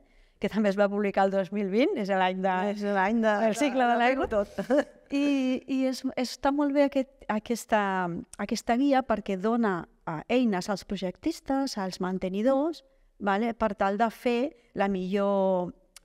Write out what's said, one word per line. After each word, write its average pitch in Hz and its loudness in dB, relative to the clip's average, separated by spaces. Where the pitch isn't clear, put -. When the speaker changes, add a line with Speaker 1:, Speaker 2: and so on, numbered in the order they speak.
Speaker 1:
que 208 -2
també 208 2
es 190 2
va 202 4
publicar 202 0
el 196 2
dos 196 -2
mil 202 -2
vint, 277 2
és 202 -4
l'any 185 2
de, 185 2
Speaker 2:
És 208 -6
l'any 202 2
de, 220 4
Speaker 1:
el 208 2
cicle 262 2
de 240 4
Speaker 2:
de 240 2
Speaker 1:
l'aigua. 262 2
Speaker 2:
fer-ho 208 0
tot. 233 0
<laughs> - -14
Speaker 1:
I, 277 0
i 262 -2
és, 262 -4
està 254 -2
molt 285 0
bé 285 4
aquest, 269 0
aquesta, 208 -2
aquesta 226 -2
guia 269 4
perquè 208 -2
dona, 214 0
eh, 160 -6
eines 220 0
als 196 -4
projectistes, 269 -4
als 190 -6
mantenidors, 208 0
vale? 208 -2
Per 214 -2
tal 202 0
de 226 2
fer 247 -2
la 196 0
millor, 190 0